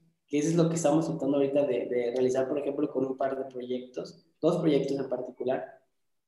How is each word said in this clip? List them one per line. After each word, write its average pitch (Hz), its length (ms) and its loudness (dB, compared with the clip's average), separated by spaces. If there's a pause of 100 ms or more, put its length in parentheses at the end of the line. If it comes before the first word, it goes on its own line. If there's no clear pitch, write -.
(280)
Que 147 100 0
eso 147 100 0
es 165 80 2
lo 165 120 6
que 165 80 -2
estamos 156 300 4
tratando 143 320 0
ahorita 139 240 2
de, 123 240 0
de 120 280 0
realizar, 131 320 2
por 147 120 -2
ejemplo, 143 320 -2
con 131 140 0
un 131 120 -4
par 135 200 -2
de 131 140 -6
proyectos, 123 720 -8 (160)
dos 165 180 2
proyectos 139 380 2
en 139 120 -4
particular, - 720 -6 (480)